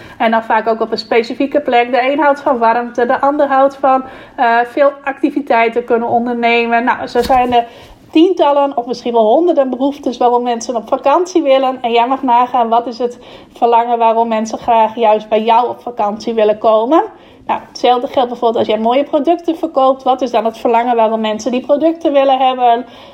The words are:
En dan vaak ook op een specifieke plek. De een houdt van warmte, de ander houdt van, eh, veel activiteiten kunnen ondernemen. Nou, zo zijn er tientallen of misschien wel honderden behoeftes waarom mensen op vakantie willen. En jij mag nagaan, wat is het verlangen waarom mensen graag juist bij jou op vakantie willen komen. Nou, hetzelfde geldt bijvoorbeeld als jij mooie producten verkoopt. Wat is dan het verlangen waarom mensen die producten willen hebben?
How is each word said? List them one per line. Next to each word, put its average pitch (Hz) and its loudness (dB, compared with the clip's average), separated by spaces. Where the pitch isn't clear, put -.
En 226 0
dan 220 0
vaak 220 -2
ook 226 -2
op 220 -4
een 214 -6
specifieke 269 -2
plek. 240 0
De 254 0
een 285 -2
houdt 285 2
van 277 0
warmte, 233 0
de 240 -2
ander 285 0
houdt 277 2
van, 262 0
eh, 233 2
veel 277 0
activiteiten 247 -2
kunnen 233 -2
ondernemen. 233 0
Nou, - -2
zo 240 -2
zijn 247 0
er 240 2
tientallen 294 2
of 240 -6
misschien 240 -6
wel 233 4
honderden 277 2
behoeftes 262 -4
waarom 240 2
mensen 247 -4
op 214 -6
vakantie 311 0
willen. 262 2
En 233 -4
jij 233 2
mag 269 -4
nagaan, 247 2
wat 233 0
is 233 -12
het 240 -6
verlangen 233 2
waarom 233 2
mensen 220 -4
graag 220 0
juist 214 2
bij 220 2
jou 226 2
op - -10
vakantie 220 -6
willen 214 0
komen. 233 2
Nou, 226 -6
hetzelfde 247 0
geldt 247 -2
bijvoorbeeld 233 -2
als 220 -2
jij 214 -2
mooie 247 0
producten 320 -2
verkoopt. 269 0
Wat 262 0
is 254 -6
dan 220 0
het 226 -4
verlangen 240 0
waarom 220 0
mensen 214 -4
die 254 -4
producten 311 0
willen 269 4
hebben? 247 2